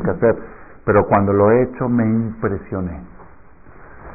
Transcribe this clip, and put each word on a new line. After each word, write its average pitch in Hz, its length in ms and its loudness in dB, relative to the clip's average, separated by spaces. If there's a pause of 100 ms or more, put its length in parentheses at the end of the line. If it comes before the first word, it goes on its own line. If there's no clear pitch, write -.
que 98 80 -2
hacer, 104 240 2 (480)
pero 104 240 4
cuando 101 240 2
lo 101 200 4
he 123 120 4
hecho 127 240 -4
me 120 180 0
impresioné. 104 960 -4 (1120)